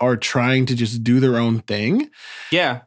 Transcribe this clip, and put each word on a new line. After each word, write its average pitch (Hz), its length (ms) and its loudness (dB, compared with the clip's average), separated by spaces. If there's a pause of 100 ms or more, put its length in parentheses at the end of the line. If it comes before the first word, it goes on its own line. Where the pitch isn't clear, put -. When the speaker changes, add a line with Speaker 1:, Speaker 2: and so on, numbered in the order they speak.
Speaker 1:
are 123 160 2
trying 127 500 0
to 131 80 -2
just 117 300 -2
do 120 160 4
their 127 160 4
own 117 240 0
thing. 127 480 -2 (420)
Speaker 2:
Yeah, 151 360 0